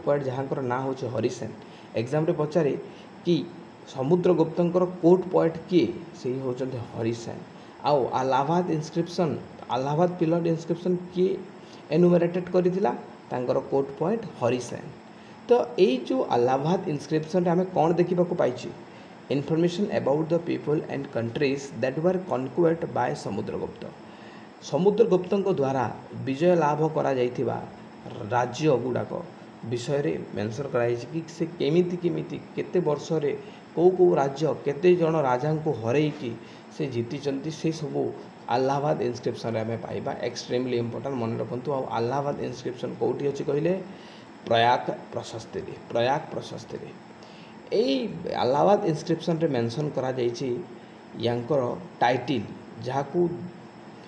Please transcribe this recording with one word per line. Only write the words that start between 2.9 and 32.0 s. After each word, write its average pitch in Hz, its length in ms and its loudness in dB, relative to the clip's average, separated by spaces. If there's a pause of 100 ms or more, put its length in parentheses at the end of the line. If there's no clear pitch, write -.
କି 170 120 4 (520)
ସମୁଦ୍ରଗୁପ୍ତଙ୍କର 175 960 2
କୋର୍ଟ 180 380 6 (100)
ପୋଏଟ୍ 165 260 2 (100)
କିଏ? 160 180 6 (360)
ସେଇ 127 100 -2
ହେଉଛନ୍ତି 131 460 -4 (180)
ହରି 113 180 0
ସେନ। - 240 -10 (460)
ଆଉ 143 220 4
ଆଲାହାବାଦ 139 640 2
ଇନସ୍କ୍ରିପସନ୍, 160 640 -2 (360)
ଆଲାହାବାଦ 147 400 2
ପିଲର 170 360 0
ଇନସ୍କ୍ରିପସନ୍ 170 500 0 (180)
କିଏ 185 180 2 (580)
ଏନୁମେରେଟେଡ୍ 175 600 4
କରିଥିଲା? 180 420 4 (380)
ତାଙ୍କର 131 280 0 (120)
କୋର୍ଟ 139 180 2 (100)
ପୋଏଟ୍ 214 260 0 (160)
ହରି 123 200 2
ସେନ। - 240 -8 (640)
ତ - 20 8 (280)
ଏଇ 233 180 6
ଯେଉଁ 262 280 0
ଆଲାହାବାଦ 135 640 4
ଇନସ୍କ୍ରିପସନ୍ରେ 156 640 0
ଆମେ 180 140 4
କ'ଣ 165 280 4
ଦେଖିବାକୁ 175 420 2
ପାଇଛେ? 131 360 0 (600)
ଇନଫର୍ମେସନ୍ 165 600 2
ଏବାଉଟ୍ 143 380 0
ଦ 165 60 0 (120)
ପିପଲ୍ 147 440 0
ଆଣ୍ଡ 135 140 -4 (100)
କଣ୍ଟ୍ରିଜ୍ 131 500 0 (160)
ଦ୍ୟାଟ୍ 127 180 0
ୱେର୍ 180 200 2 (120)
କନକ୍ୱେର୍ଡ 160 500 2 (140)
ବାଏ 123 200 0
ସମୁଦ୍ରଗୁପ୍ତ। - 680 -6 (800)
ସମୁଦ୍ରଗୁପ୍ତଙ୍କ 190 880 4
ଦ୍ୱାରା 135 360 2 (400)
ବିଜୟ 143 320 4
ଲାଭ 151 320 4
କରାଯାଇଥିବା 127 680 0 (760)
ରାଜ୍ୟଗୁଡ଼ାକ 123 800 2 (520)
ବିଷୟରେ 123 480 0 (220)
ମେନସନ୍ 113 380 -4
କରାଯାଇଛି 120 400 0
କି 165 160 -4
ସେ - 180 -6
କେମିତି 175 500 2
କେମିତି 156 400 -2 (200)